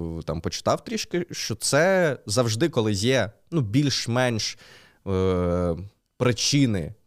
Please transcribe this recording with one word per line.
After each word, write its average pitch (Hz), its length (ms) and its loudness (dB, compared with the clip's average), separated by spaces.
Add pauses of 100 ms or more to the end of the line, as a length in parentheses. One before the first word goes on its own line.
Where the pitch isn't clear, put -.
(260)
там 80 160 -4
почитав - 420 -2
трішки, 214 480 -6
що - 240 -8
це 170 680 2
завжди, 117 440 0
коли 110 220 0
є, 107 400 2 (200)
ну, 165 100 0
більш-менш, 120 960 0 (500)
е, 90 680 2 (420)
причини 120 760 0 (140)